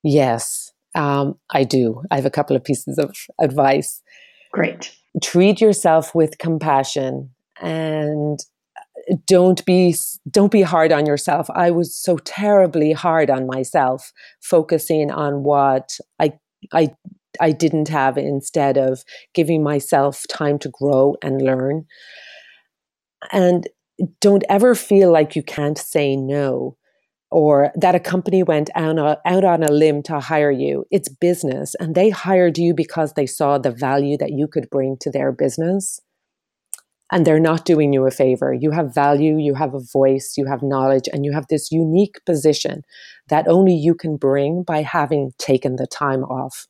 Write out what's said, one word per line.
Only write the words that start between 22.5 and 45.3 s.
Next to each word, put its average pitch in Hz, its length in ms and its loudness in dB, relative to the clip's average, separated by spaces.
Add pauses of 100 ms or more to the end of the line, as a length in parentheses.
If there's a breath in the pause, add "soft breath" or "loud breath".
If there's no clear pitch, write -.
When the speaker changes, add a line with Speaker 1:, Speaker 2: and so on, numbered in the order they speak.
Speaker 1:
And 180 360 2 (520)
don't 202 280 4
ever 220 260 4
feel 196 380 4
like 151 240 4
you 147 60 -4
can't 147 360 -4
say 143 380 -2
no 135 600 -4 (540)
or 147 440 4
that 180 220 2
a 175 40 2
company 180 440 0
went 156 320 0
out, 160 480 0
out 185 200 2
on 170 200 2
a 147 80 2
limb 147 320 2
to 151 160 -6
hire 147 320 0
you. 139 400 -4
It's - 160 -2
business, 143 720 -4
and 160 160 -4
they 202 140 4
hired 180 480 2
you 170 160 2
because 156 400 -4
they 143 120 0
saw 143 320 0
the 131 140 -2
value 139 460 -2
that 143 120 -4
you 147 160 -4
could 147 240 -6
bring 135 300 -4
to 147 100 -6
their 135 220 -2
business. 165 640 -4 (1120)
And 170 160 2
they're 156 140 4
not 160 240 0
doing 151 280 2
you 131 140 2
a 131 60 0
favor. 131 420 0
You 139 160 -2
have 151 240 -4
value, 147 420 2
you 147 180 0
have 139 200 -4
a 139 60 -8
voice, 135 560 0
you 139 100 -2
have 135 160 -6
knowledge, 135 500 0
and 143 120 -4
you 147 80 -2
have 147 160 -6
this 156 240 -4
unique 165 520 0
position 151 580 -2 (460 loud breath)
that 156 200 0
only 185 260 6
you 160 220 2
can 156 200 -6
bring 143 460 0
by 156 200 -4
having 143 540 -2